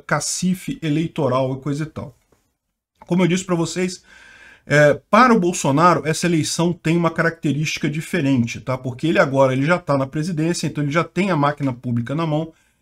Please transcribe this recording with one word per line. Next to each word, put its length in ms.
cacife 760
eleitoral 720
e 60
coisa 240
e 20
tal. 280
Como 160
eu 60
disse 160
pra 100
vocês, 480
É, 420
para 240
o 60
Bolsonaro, 680
essa 220
eleição 460
tem 240
uma 140
característica 760
diferente, 720
tá? 160
Porque 300
ele 140
agora, 320
ele 120
já 140
tá 180
na 100
presidência, 600
então 160
ele 100
já 120
tem 260
a 60
máquina 360
pública 440
na 100
mão, 260